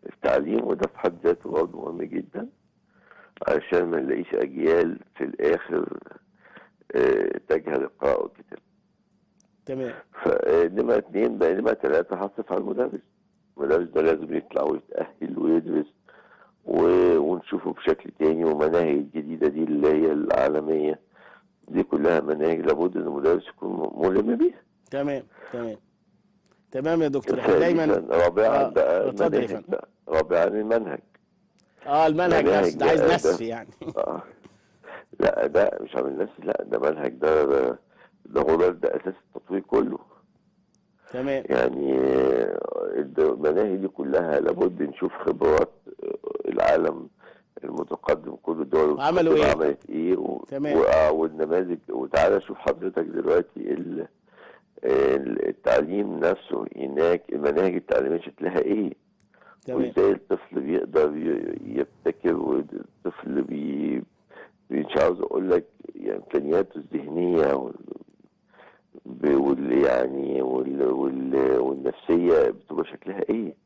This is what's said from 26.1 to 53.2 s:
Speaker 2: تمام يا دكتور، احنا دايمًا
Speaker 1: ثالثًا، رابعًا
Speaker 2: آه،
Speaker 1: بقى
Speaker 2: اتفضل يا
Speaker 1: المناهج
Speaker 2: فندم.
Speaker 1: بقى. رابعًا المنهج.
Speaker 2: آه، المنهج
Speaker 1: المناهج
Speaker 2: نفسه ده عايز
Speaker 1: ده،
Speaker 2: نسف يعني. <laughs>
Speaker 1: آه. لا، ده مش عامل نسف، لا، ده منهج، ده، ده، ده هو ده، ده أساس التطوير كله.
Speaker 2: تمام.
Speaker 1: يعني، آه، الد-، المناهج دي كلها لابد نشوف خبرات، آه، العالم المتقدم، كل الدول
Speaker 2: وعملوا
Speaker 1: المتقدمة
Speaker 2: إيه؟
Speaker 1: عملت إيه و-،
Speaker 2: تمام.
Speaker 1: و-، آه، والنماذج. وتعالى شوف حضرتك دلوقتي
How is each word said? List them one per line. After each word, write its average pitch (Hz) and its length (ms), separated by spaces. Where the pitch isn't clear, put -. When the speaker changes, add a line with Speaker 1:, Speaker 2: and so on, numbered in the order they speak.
Speaker 2:
تمام 160 300
يا 156 60
دكتور، 135 320
احنا 95 200
دايمًا 165 260
Speaker 1:
ثالثًا، 82 320
رابعًا 101 480
Speaker 2:
آه، 117 40
Speaker 1:
بقى 92 400
Speaker 2:
اتفضل 101 240
يا 104 60
Speaker 1:
المناهج 120 80
Speaker 2:
فندم. - 80
Speaker 1:
بقى. - 160
رابعًا 80 360
المنهج. 107 560
Speaker 2:
آه، 151 200
المنهج 170 260
Speaker 1:
المناهج 98 320
Speaker 2:
نفسه 85 140
ده 151 60
عايز 160 160
Speaker 1:
ده، 69 140
Speaker 2:
نسف 87 260
يعني. 117 280
<laughs> - 100
Speaker 1:
آه. - 260
لا، 53 280
ده 85 340
مش - 140
عامل 67 220
نسف، 101 280
لا، - 180
ده 57 160
منهج، 73 220
ده، 76 320
ده، 64 340
ده 62 160
هو 76 140
ده، 87 140
ده - 260
أساس 95 180
التطوير - 260
كله. - 380
Speaker 2:
تمام. 135 360
Speaker 1:
يعني، 67 500
آه، 65 600
الد-، 69 240
المناهج 78 560
دي 98 120
كلها 76 520
لابد 80 420
نشوف 90 320
خبرات، 78 580
آه، - 460
العالم 73 600
المتقدم، - 720
كل 80 260
الدول 76 280
Speaker 2:
وعملوا 160 440
Speaker 1:
المتقدمة 151 120
Speaker 2:
إيه؟ 78 200
Speaker 1:
عملت - 240
إيه 87 280
و-، - 300
Speaker 2:
تمام. 139 300
Speaker 1:
و-، 80 60
آه، 78 280
والنماذج. 80 640
وتعالى 73 520
شوف - 160
حضرتك 85 460
دلوقتي 85 440